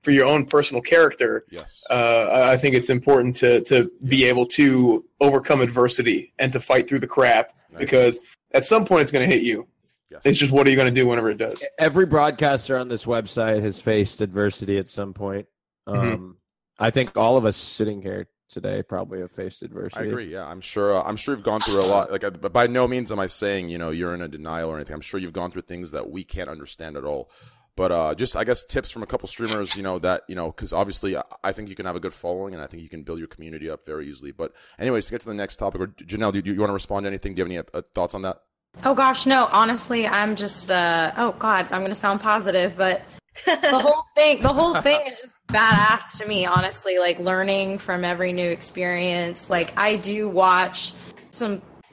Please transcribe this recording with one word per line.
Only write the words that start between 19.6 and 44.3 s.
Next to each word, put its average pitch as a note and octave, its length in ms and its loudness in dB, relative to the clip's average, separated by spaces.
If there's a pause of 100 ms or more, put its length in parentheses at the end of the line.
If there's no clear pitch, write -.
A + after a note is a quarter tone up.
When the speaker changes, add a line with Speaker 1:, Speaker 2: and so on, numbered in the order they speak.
Speaker 3:
adversity. F#2+ 420 -12
Speaker 2:
I G#2+ 40 -6
agree. G#2+ 240 -8
Yeah, F2 140 -12
I'm F2 160 -16
sure. G2+ 320 0
Uh, F#2 80 2
I'm G#2+ 140 -4
sure C#3 180 -4
you've G#2 100 -12
gone G#2+ 160 0
through G2+ 220 0
a - 80 4
lot. G2+ 200 2
Like, G2 140 -6
uh, G2+ 60 -4
but F#2 240 -8
by A#2+ 140 4
no B2+ 200 2
means B2 240 -6
am G#2 60 -6
I F#2+ 80 -4
saying, G2 420 -4
you E2+ 100 -8
know, E2 120 -6
you're F2 240 -6
in F2 80 -10
a E2+ 60 -10
denial D#2+ 420 -8
or D#2 60 -8
anything. D2+ 180 -12
I'm D#2 80 -12
sure - 180 -10
you've F2 140 -12
gone F2+ 160 -6
through F2+ 120 -12
things F2 280 -14
that D2 180 -8
we F2+ 160 -12
can't F2+ 240 -10
understand D2+ 480 -14
at C2+ 80 -12
all. C#2 260 -8 (460)
But, F#2 160 0
uh, D#2+ 240 0
just, B2 180 -6
I F#2 80 -4
guess, A#2 220 -2
tips - 260 -8
from A2 140 -12
a - 20 -18
couple - 220 -8
streamers, G#2+ 480 -6
you G2 80 -10
know, F#2 160 -4
that, F2+ 260 -2
you F#2 80 -12
know, E2+ 160 -6
'cause - 220 -12
obviously F#2+ 440 -4
I, C2+ 60 -6 (220)
I G2 80 -2
think G#2 160 -10
you F#2+ 80 -16
can F#2+ 100 -10
have F2+ 80 -6
a F2 60 -8
good F2+ 140 -8
following, F#2 400 -8
and D#2+ 80 -14
I C#2 40 -14
think E2 160 -18
you D#2 60 -20
can D#2+ 160 -16
build E2 160 -10
your D#2+ 80 -12
community D#2+ 420 -14
up D2+ 160 -12
very D2+ 220 -10
easily. C#2 240 -16
But E2 200 -10 (280)
anyways, A2+ 260 -2
to - 60 -12
get A#2+ 80 -8
to - 80 -16
the G#2+ 60 -10
next G#2 240 -10
topic, G2 240 -6
or F#2 60 -4
Janelle, G#2 440 -4
do G2 60 -2
you, G2 40 -4
do F#2+ 120 -4
you F#2+ 60 -4
wanna G#2 120 0
respond G2 320 -6
to G2+ 40 -4
anything? G2 260 -8
Do E2+ 60 -6
you F2+ 160 -4
have E2 100 -10
any, - 120 -10
uh, - 40 -10 (120)
thoughts F2 220 -4
on F#2+ 60 -8
that? F#2+ 160 -6 (460)
Speaker 4:
Oh C4+ 120 2
gosh, C4 300 2
no. C4 260 4
Honestly, A3+ 560 2
I'm G#3 260 0
just, G3 380 -6
uh... E3+ 460 2
oh A#3 200 0
God, G3 320 0
I'm F#3+ 120 -4
gonna F#3+ 120 -4
sound G3+ 260 -2
positive, F#3+ 560 0
but F#3 260 0 (220)
Speaker 5:
<laughs> - 220 -8
Speaker 4:
the D4 320 2
whole D4 240 2 (140)
thing, D4 260 4